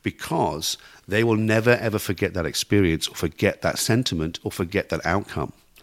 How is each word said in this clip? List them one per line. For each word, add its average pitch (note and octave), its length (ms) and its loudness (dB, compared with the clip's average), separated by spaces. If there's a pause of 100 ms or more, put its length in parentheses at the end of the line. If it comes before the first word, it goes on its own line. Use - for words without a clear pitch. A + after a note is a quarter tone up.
Because F#2 760 -4 (320)
they G#2 160 2
will A2+ 120 4
never, A2 400 4
ever G#2+ 240 0
forget G2 340 -2
that E2+ 140 -2
experience E2+ 600 2
or - 60 -14
forget - 480 -2
that D#2 160 0
sentiment F2 640 0
or G2+ 80 -6
forget F#2 380 -4
that D#2 160 -4
outcome. E2+ 480 -2 (300)